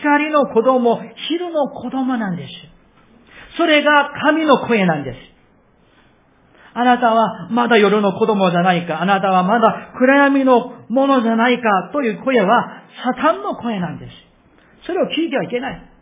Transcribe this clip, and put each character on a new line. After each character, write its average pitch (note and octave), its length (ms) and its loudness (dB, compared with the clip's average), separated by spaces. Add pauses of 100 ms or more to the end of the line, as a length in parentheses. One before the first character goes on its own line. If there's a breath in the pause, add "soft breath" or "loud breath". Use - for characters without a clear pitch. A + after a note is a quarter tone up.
光 D4 300 0
の D4 160 2
子 A3+ 180 0
供、 B3 360 2 (280)
昼 E4+ 240 -4
の D4+ 160 -2
子 A#3 220 -10
供 C4 260 -4
な G#3 160 -4
ん E3+ 40 -6
で C3+ 120 -12
す。 - 20 -16 (1080 loud breath)
そ E4+ 80 2
れ D4+ 180 2
が C#4+ 260 4 (140)
神 D#4 200 2
の C#4 220 4
声 G#3 200 0
な E3 100 0
ん C#3+ 80 -8
で B2+ 80 -8
す。 A2 60 -16 (1600 soft breath)
「あ A#3 100 -2
な B3 140 4
た A#3+ 160 2
は - 360 -2
ま A#3 180 0
だ A#3 100 4
夜 G#3 220 4
の G3+ 120 2
子 G3+ 140 -2
供 G3 240 2
じ F3 60 -2
ゃ F3 60 2
な F#3 120 2
い E3+ 120 -2
か。 D#3 160 -6
あ F3 40 -2
な G3 140 2
た G3 80 0
は F#3 140 2
ま G3+ 180 0
だ G#3+ 380 0
暗 C4 180 4
闇 C#4 280 4
の B3 300 2 (140)
も C4+ 180 0
の C4+ 160 2
じ A3 60 0
ゃ A3+ 80 0
な A#3 140 2
い B3 100 0
か」 G#3 320 0
と D4 100 -2
い A#3 140 0
う - 60 -16
声 B3+ 180 2
は G#3 420 0 (200)
サ B3 120 -4
タ C4+ 180 0
ン G4 100 -6
の F#4+ 120 -8
声 G#3+ 260 -8
な E3+ 100 -6
ん C3 80 -12
で B2 100 -16
す。 A#2 40 -20 (720 soft breath)
そ E4 60 -8
れ F4 100 -2
を B3 80 -2
聞 D#4+ 140 -4
い D4 60 -6
て C4+ 60 -4
は G3 80 -2
い C#3 40 -10
け A#3+ 120 -6
な B3+ 120 -10
い。 E3+ 180 -18 (120)